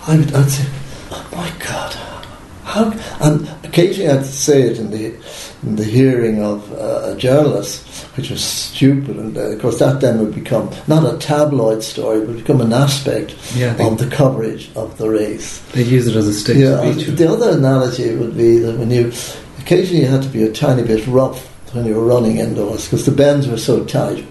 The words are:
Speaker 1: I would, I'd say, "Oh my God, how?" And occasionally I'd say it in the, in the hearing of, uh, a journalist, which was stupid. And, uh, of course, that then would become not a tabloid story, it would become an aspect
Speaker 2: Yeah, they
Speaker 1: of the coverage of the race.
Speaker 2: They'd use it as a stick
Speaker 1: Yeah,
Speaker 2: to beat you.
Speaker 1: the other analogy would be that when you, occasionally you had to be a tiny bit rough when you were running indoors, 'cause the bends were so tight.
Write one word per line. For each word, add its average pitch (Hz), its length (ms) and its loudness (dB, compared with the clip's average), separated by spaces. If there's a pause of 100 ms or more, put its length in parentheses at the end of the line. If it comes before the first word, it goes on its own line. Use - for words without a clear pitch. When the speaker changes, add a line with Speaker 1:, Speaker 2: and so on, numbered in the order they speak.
Speaker 1:
I 156 80 4
would, 135 180 2
I'd 139 160 4
say, - 140 -2 (480)
"Oh - 200 -14
my 170 160 -8 (160)
God, - 300 -8 (680)
how?" 220 280 0 (280)
And 151 280 2 (140)
occasionally 180 480 2
I'd 135 160 2
say 139 360 2
it 110 160 0
in 104 120 -6
the, 110 240 -8 (480)
in 107 140 -2
the 107 80 -2
hearing 113 580 2
of, 104 300 -4
uh, 110 400 -4
a 101 40 -8
journalist, 123 720 2 (300)
which - 140 -6
was 104 120 -6
stupid. 135 760 0
And, 107 220 -8
uh, - 20 -4 (120)
of 107 100 -8
course, 120 160 0
that 135 220 2
then 117 180 2
would 107 160 0
become 107 360 -4 (180)
not 156 180 4
a - 120 -2
tabloid 135 680 0
story, 110 380 -2
it 107 40 -4
would 117 120 -8
become 131 220 2
an 113 120 2
aspect 127 640 0 (180)
Speaker 2:
Yeah, 123 200 0
they 127 120 0
Speaker 1:
of 110 120 0
the 127 100 -2
coverage 110 680 0
of 113 240 -8
the 110 100 -2
race. 107 520 -2 (140)
Speaker 2:
They'd 123 120 2
use 120 220 4
it 110 80 2
as 107 100 2
a 104 80 0
stick 120 220 0
Speaker 1:
Yeah, 135 240 6
Speaker 2:
to - 140 2
beat 156 120 -4
you. - 60 -4
Speaker 1:
the 160 200 4
other 220 180 2
analogy 127 680 2
would 110 200 -4
be 117 220 6
that 113 200 0
when 117 120 -2
you, 120 220 2 (480)
occasionally 175 420 2
you 127 60 2
had 135 140 2
to - 60 -6
be 110 140 -2
a 110 100 2
tiny 131 300 0
bit 110 240 0
rough 131 460 0 (200)
when 120 120 -4
you 110 120 0
were 113 100 2
running 113 320 2
indoors, 110 500 -4
'cause - 160 -2
the 139 60 4
bends 139 380 4
were 113 100 -2
so 110 260 0
tight. - 460 -4